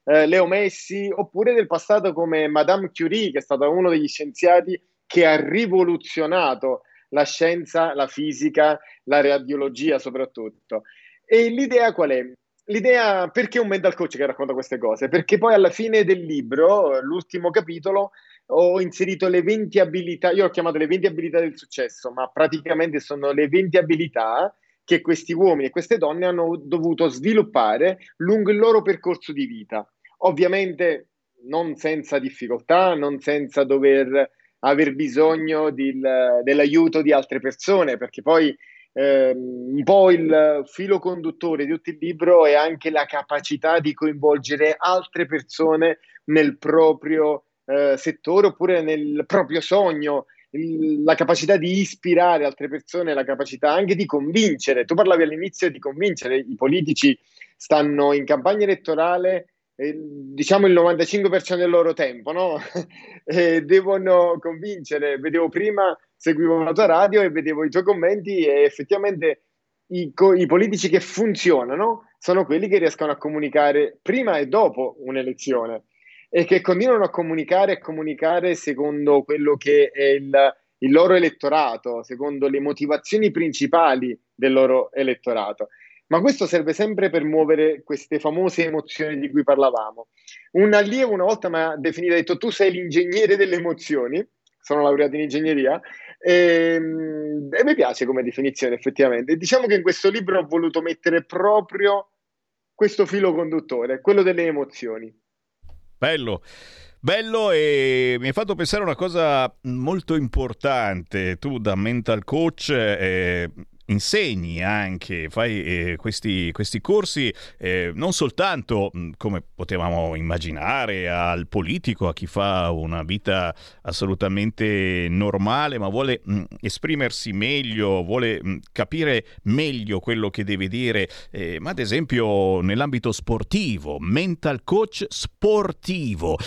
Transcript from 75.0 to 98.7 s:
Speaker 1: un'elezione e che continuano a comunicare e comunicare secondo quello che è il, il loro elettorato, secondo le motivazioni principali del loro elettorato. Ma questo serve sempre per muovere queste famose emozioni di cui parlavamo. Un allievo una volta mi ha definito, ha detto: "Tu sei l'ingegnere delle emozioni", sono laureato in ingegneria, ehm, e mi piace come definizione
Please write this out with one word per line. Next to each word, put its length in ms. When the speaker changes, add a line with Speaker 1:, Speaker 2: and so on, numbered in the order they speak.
Speaker 1:
un'elezione 840
e 160
che 160
continuano 440
a 60
comunicare 640
e 60
comunicare 760
secondo 680
quello 340
che 340
è 140
il, 500
il 120
loro 240
elettorato, 880
secondo 460
le 120
motivazioni 720
principali 880
del 180
loro 400
elettorato. 760
Ma 80
questo 260
serve 280
sempre 340
per 160
muovere 580
queste 360
famose 480
emozioni 520
di 120
cui 140
parlavamo. 640
Un 220
allievo 380
una 120
volta 240
mi 80
ha 200
definito, 360
ha 40
detto: 200
"Tu 140
sei 200
l'ingegnere 640
delle 200
emozioni", 640
sono 220
laureato 320
in 80
ingegneria, 580
ehm, 1300
e 140
mi 100
piace 300
come 180
definizione 520